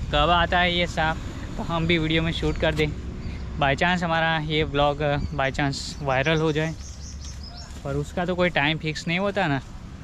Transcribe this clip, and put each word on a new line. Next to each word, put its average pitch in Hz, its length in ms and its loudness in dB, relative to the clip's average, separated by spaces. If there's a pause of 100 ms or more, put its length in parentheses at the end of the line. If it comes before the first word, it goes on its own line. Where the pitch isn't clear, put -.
(120)
कब 147 180 6
आता 175 300 4
है 175 180 4
ये 175 100 2
सांप, 160 300 0 (400)
तो 226 60 -4
हम 165 240 0
भी 170 100 4
वीडियो 160 260 2
में 165 80 0
शूट 156 260 -2
कर 160 180 2
दें, 151 120 2 (720)
by 139 200 2
chance 175 240 2
हमारा 160 360 2
ये 156 240 0
vlog 147 340 2 (380)
by 135 160 2
chance 139 520 -4
viral 139 380 2
हो 160 100 4
जाए। 156 240 -2 (1080)
पर 139 120 -4
उसका 147 300 -2
तो 180 100 0
कोई 180 140 2
time 156 280 2
fix 156 300 -6
नहीं 170 120 0
होता 196 280 0
ना। 139 120 2 (440)